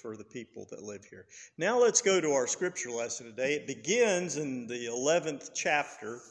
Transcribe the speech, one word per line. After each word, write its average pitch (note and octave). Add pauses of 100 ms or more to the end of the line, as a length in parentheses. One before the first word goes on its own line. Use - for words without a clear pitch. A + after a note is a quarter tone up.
for A2
the G#2+
people A2
that -
live G#2
here. - (320)
Now G#3
let's A#3+
go F#3+
to D#3
our C3
scripture F3
lesson A#2
today. B2+
It D3
begins F3
in C3
the A#2+
eleventh C#3+
chapter C#3 (100)